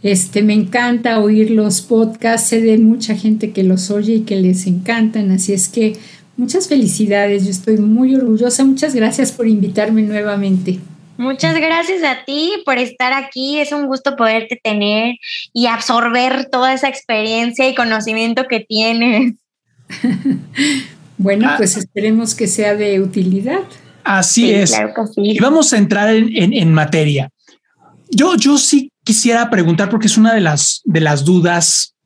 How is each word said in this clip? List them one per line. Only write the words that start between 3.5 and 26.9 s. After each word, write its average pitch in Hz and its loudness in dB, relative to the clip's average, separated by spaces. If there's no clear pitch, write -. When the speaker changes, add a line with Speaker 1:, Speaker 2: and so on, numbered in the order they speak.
Speaker 1:
que 190 -2
los 185 2
oye 208 0
y 220 2
que 202 -4
les 185 0
encantan, 220 0
así 190 0
es 190 -2
que 214 0
muchas 359 -2
felicidades, 202 0
yo 196 -2
estoy 214 -2
muy 226 2
orgullosa, 247 0
muchas 269 0
gracias 247 0
por 233 -4
invitarme 214 0
nuevamente. 196 -2
Speaker 2:
Muchas 269 -2
gracias 330 -2
a 269 -4
ti 311 -4
por 262 -2
estar 254 -4
aquí, 269 -6
es 294 -4
un 294 -4
gusto 262 -4
poderte 226 -2
tener 214 -2
y 240 0
absorber 240 0
toda 254 0
esa 269 -2
experiencia 233 -2
y 262 -2
conocimiento 226 -2
que 226 -2
tienes. 226 0
Speaker 1:
<laughs> - -4
Bueno, 202 2
Speaker 3:
Ah. 294 0
Speaker 1:
pues 196 0
esperemos 220 -2
que 220 -4
sea 208 0
de 208 0
utilidad. 196 -2
Speaker 3:
Así 196 2
Speaker 2:
Sí, 240 4
Speaker 3:
es. 202 2
Speaker 2:
claro 214 -2
que 220 -6
sí. - -4
Speaker 3:
Y - -4
vamos 294 2
a 233 2
entrar 208 2
en, 220 2
en, 196 2
en 165 2
materia. 151 0